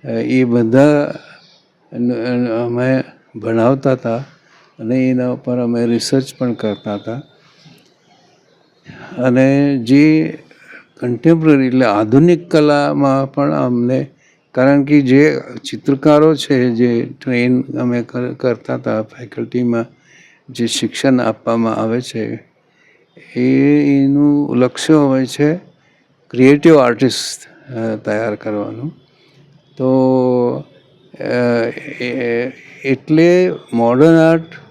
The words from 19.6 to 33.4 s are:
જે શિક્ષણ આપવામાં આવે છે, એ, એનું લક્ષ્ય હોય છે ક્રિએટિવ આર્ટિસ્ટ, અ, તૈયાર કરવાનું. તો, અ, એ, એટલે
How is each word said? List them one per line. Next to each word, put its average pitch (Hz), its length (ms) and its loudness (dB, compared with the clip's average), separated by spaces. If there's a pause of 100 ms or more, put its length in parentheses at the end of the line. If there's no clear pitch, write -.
જે 117 180 -6
શિક્ષણ 127 520 -2
આપવામાં 113 560 -4
આવે 113 260 -4
છે, 113 500 -10 (840)
એ, 123 80 -2 (600)
એનું 143 540 0
લક્ષ્ય 127 360 0
હોય 135 320 2
છે 147 300 0 (720)
ક્રિએટિવ 143 480 6
આર્ટિસ્ટ, 123 960 -2
અ, 113 240 -6
તૈયાર 107 400 -6
કરવાનું. 110 600 -10 (840)
તો, 131 880 0 (540)
અ, - 40 -12 (800)
એ, 123 480 -4 (320)
એટલે 170 680 2 (220)